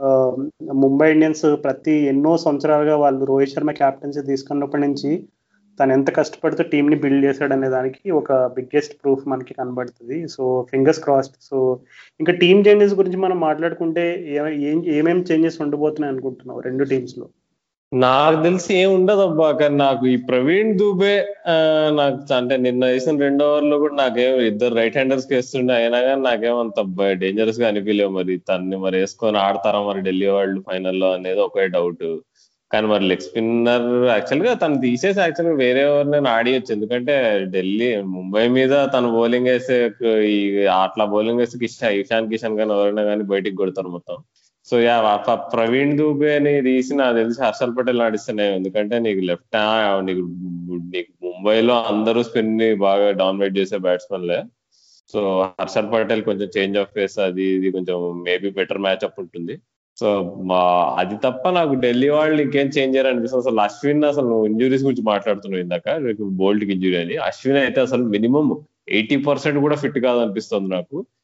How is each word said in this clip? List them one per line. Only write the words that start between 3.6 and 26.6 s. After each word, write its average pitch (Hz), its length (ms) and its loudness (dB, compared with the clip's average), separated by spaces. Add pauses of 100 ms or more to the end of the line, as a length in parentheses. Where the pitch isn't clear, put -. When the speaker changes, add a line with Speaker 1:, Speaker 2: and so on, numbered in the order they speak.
Speaker 1:
కెప్టెన్సీ 143 520 -2
తీసుకున్నప్పటి 139 600 -4
నుంచి 143 420 -2 (560)
తను 135 120 4
ఎంత 135 220 2
కష్టపడుతూ 156 480 0
టీంని 147 340 2
బిల్డ్ 139 280 2
చేశాడు 139 280 0
అనే 135 160 0
దానికి 131 420 -4
ఒక 151 220 0
బిగ్గెస్ట్ 131 640 0 (100)
ప్రూఫ్ 139 240 0
మనకి 127 260 -6
కనబడుతుంది. 127 680 -8
So, 127 400 -2 (100)
fingers 139 220 4
crossed. 135 380 0 (200)
So, 131 220 0 (440)
ఇంకా 160 120 2
టీమ్ 185 360 4
చేంజెస్ 208 260 6
గురించి 185 220 0
మనం 185 240 0
మాట్లాడుకుంటే 170 880 -2
ఏ-, 147 420 -2
ఏం-, 165 140 -2
ఏమేం 170 480 0
చేంజెస్ 160 280 0
ఉండబోతున్నాయి 147 520 -2
అనుకుంటున్నావు 123 480 -8
రెండు 127 240 -2
టీమ్స్ 135 340 -4
లో? - 100 -14 (640)
Speaker 2:
నాకు 139 480 4
తెలిసి 180 320 0
ఏం 190 200 4
ఉండదబ్బా, 185 580 2
కానీ 143 240 2
నాకు 135 300 2
ఈ 127 100 4
ప్రవీణ్ 147 640 2
దూబే, 202 560 2 (120)
ఆ, 175 60 0 (420)
నాకు 143 220 2
చ-, 135 200 -2
అంటే 123 200 0
నిన్న 127 280 2
వేసిన 131 360 0
రెండు 139 240 2
ఓవర్లో 147 340 2
కూడా 147 160 0
నాకేం 127 400 2
ఇద్దరు 117 400 0
రైట్ 113 220 0
హ్యాండర్స్ 131 300 0
కి 143 80 -2
వేస్తుండే, 127 400 0
అయినా 117 260 2
కానీ 135 220 2
నాకేం 120 360 0
అంత 113 220 -2